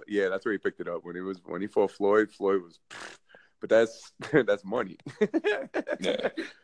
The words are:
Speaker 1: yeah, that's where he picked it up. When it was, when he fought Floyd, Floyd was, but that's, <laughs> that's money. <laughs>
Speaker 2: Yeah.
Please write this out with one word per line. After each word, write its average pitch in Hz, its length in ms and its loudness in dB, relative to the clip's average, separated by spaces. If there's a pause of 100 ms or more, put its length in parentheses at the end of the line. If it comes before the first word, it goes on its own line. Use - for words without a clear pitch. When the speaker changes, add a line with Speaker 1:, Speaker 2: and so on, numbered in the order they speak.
Speaker 1:
yeah, 101 220 0
that's 95 160 -4
where 113 80 -2
he 98 60 -2
picked - 220 -4
it 87 80 -10
up. 85 160 -6
When 87 120 -10
it 90 60 -8
was, 92 240 -8
when 87 160 -6
he 107 60 -6
fought 101 220 2
Floyd, 101 400 2
Floyd 98 320 0
was, 85 160 -20 (840)
but 107 100 -4
that's, 113 500 4
<laughs> - 120 -10
that's 104 320 4
money. 104 340 -4 (220)
<laughs> - 0 - (800)
Speaker 2:
Yeah. - 280 0 (360)